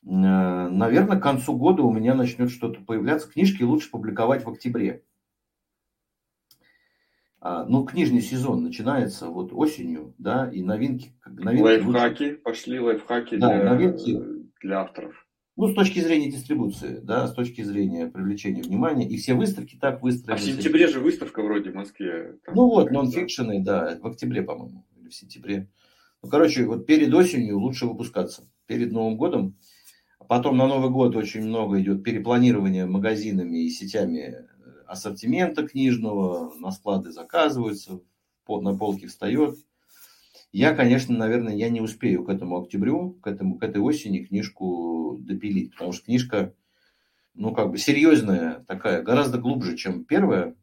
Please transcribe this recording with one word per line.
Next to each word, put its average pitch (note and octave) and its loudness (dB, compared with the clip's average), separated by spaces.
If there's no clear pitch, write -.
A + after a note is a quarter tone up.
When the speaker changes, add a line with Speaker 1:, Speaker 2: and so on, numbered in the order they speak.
Speaker 1:
Э, F#2+ 2
наверное, B2+ 4
к - -2
концу C3 0
года D#3 4
у A#2 4
меня A2 2
начнёт B2 0
что-то G#2 -8
появляться. A#2+ -2
Книжки F#3 2
лучше D3+ 0
публиковать A2+ -2
в - -10
октябре. A2+ -4
А, F2 -6
ну, C3+ 2
книжный B2+ 2
сезон C3 -2
начинается A2+ -4
вот F2 -8
осенью, D3+ -4
да, B2 -2
и F#2+ -8
новинки, A2+ -4
новинки A2 0
лучше. A2 6
Speaker 2:
Лайфхаки, B2 0
пошли - -8
лайфхаки A#2 -2
Speaker 1:
Да, B2 4
Speaker 2:
для, G2+ 2
Speaker 1:
новинки. E3+ 2
Speaker 2:
для F#2+ -4
авторов. - -12
Speaker 1:
Ну, F#3+ 0
с - 0
точки G3 2
зрения D#3+ 2
дистрибуции, B2+ -6
да, A#2 -2
с B2 -6
точки A#2+ -6
зрения F#2+ -2
привлечения F#2+ -6
внимания. A#2 0
И G#2+ -4
все C3 0
выставки - -2
так C3 -2
Speaker 2:
А - -14
в - -16
Speaker 1:
выстроены. A#2+ -2
Speaker 2:
сентябре G2 2
же C3+ 0
выставка - -2
вроде G2+ -2
в - -14
Москве, F#2+ -10
там E3+ -12
Speaker 1:
Ну B3 8
вот, A3 6
Speaker 2:
какая-то, B2+ 0
да? C#3 2
Speaker 1:
нонфикшены, A#2+ -2
да, E2+ 0
в - -10
октябре, B2 -4
по-моему, - -10
или - -20
в - -20
сентябре. G2 -10
Ну, - -14
короче, D3+ 4
вот A2+ -4
перед D3+ 6
осенью C3 4
лучше B2+ -2
выпускаться, - -6
перед A#2 -2
Новым A2 -2
годом. A2 -2
А - -20
потом B2 2
на C3 6
Новый C3 2
год B2+ 4
очень A2 -4
много G#2+ 0
идёт G2 0
перепланирования G#2+ 2
магазинами F#2+ -2
и E2 -2
сетями, F#2 -4
э, - -14
ассортимента D3 -2
книжного, G#2 0
на F2 -10
склады G#2 -4
заказываются, A#2+ -2
по-, G#2 -4
на G2 -2
полке G2 -4
встаёт. C3+ 0
Я, C#3 4
конечно, B2 4
наверное, A2 0
я A2+ 0
не A#2 -2
успею A2 -2
к - -12
этому F2+ -4
октябрю, D#3+ -2
к - -8
этому, G2 -4
к - -4
этой G2+ -2
осени G#2+ -2
книжку E2+ -4
допилить, G2 -4
потому F2+ -8
что - -12
книжка, A2+ -2
ну, A2 -4
как G2+ 0
бы - -6
серьёзная A2+ 4
такая, F#2+ -2
гораздо B2 2
глубже, A#2+ -2
чем F2 -6
первая. G2+ 2